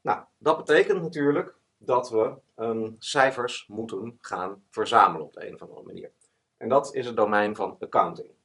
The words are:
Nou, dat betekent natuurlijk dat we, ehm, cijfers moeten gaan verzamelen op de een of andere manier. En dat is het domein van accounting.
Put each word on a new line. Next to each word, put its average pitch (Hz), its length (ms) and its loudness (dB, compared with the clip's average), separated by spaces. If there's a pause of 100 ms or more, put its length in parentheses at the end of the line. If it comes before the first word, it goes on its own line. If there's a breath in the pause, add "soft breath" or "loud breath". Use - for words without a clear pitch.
Nou, - 240 -2 (140)
dat 156 180 2
betekent 185 460 4
natuurlijk 151 520 0 (240)
dat - 320 0
we, 110 240 0 (200)
ehm, 113 440 -4
cijfers 131 680 0
moeten 110 520 -8
gaan 98 500 -8
verzamelen 95 560 2
op - 60 -20
de - 140 -14
een - 80 -14
of - 80 -20
andere - 200 -20
manier. 92 280 -16 (460)
En 117 120 -8
dat 135 260 2
is 127 120 -4
het 120 100 -8
domein 104 400 2
van 95 240 -6
accounting. 92 500 -2 (140)